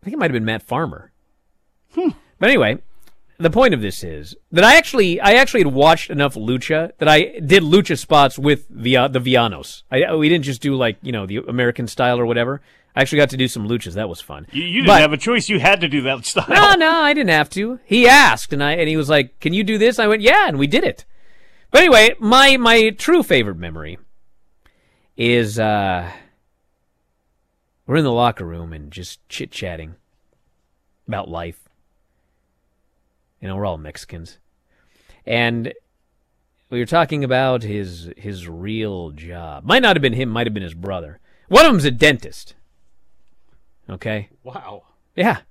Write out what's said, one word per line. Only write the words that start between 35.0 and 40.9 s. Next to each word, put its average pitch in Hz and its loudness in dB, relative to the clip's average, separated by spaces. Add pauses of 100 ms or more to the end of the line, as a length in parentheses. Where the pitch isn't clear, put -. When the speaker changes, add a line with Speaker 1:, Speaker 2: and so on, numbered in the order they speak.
Speaker 1:
And 117 -2 (1000)
we 123 -6
were 117 -4
talking 143 -2
about 127 0
his, 95 -10
his 98 -14
real 92 -10
job. 80 -16
Might 233 0
not 202 4
have 156 -2
been 127 0
him, 127 -4
might 117 -2
have 107 -6
been 98 -8
his 82 -12
brother. 85 -12 (300)